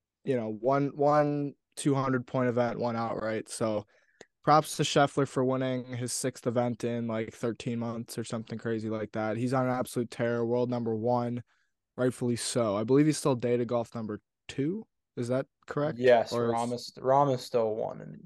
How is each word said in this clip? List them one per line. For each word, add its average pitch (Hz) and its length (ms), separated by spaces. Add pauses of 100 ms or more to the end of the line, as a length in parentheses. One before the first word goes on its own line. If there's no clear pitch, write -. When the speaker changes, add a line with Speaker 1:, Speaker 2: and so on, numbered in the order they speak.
(240)
Speaker 1:
you 135 120
know, 110 240
one, 139 360
one 147 580 (220)
two 139 180
hundred 131 320
point 127 220
event, 117 320
one 117 160
outright. 110 520
So 107 380 (580)
props 151 320
to 160 60
Scheffler 143 440
for 131 180
winning 127 400 (120)
his 120 160
sixth - 360
event 120 340
in, 120 240
like, 113 260
thirteen 117 460
months 113 400
or 117 60
something 113 340
crazy 110 320
like 107 220
that. 110 240
He's 123 180
on 131 120
an 127 60
absolute 123 380
tear, 120 340
world 123 240
number 117 280
one, 120 480 (520)
rightfully 123 400
so. - 400
I 107 60
believe 135 240
he's 151 120
still 139 180
data 120 280
golf 117 300
number 107 260 (280)
two. 180 360 (320)
Is 120 120
that 127 180 (220)
correct? 147 300
Speaker 2:
Yes, 120 340
Speaker 1:
Or 120 160
is 117 60
Speaker 2:
Rahm 120 180
is, 117 260
Rahm 135 340
is 123 80
still 113 360
one - 240
in 101 260